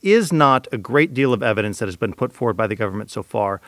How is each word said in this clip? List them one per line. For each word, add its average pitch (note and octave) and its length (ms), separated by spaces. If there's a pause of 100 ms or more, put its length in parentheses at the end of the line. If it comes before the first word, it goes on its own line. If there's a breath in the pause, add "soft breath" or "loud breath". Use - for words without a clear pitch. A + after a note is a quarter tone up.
is G3+ 300
not C#3 400
a C3+ 60
great C#3+ 360
deal B2+ 200
of A2 100
evidence G#2+ 360
that G#2+ 80
has F2+ 100
been G2+ 160
put B2+ 180
forward A2+ 240
by A2 120
the G#2 80
government G#2 360
so G#2+ 100
far G2+ 460